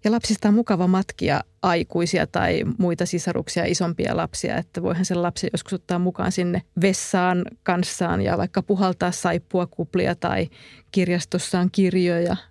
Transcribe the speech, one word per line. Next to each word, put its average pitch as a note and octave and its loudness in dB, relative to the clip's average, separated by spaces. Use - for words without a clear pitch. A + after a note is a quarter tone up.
Ja G#3+ 4
lapsista A3+ 0
on G3+ 6
mukava G3+ 2
matkia F#3 0
aikuisia E3+ 0
tai - 0
muita F3 0
sisaruksia, E3+ -2
isompia F3 0
lapsia, - -4
että F3 -6
voihan F3+ 0
sen F3 -2
lapsen F3 -2
joskus - -6
ottaa F3+ -4
mukaan F3+ 0
sinne F3 -2
vessaan F3+ 2
kanssaan F3 0
ja - 2
vaikka F#3 -2
puhaltaa F#3 0
saippuakuplia F3 -2
tai - -2
kirjastossa F3+ 0
on F3+ 2
kirjoja F3 2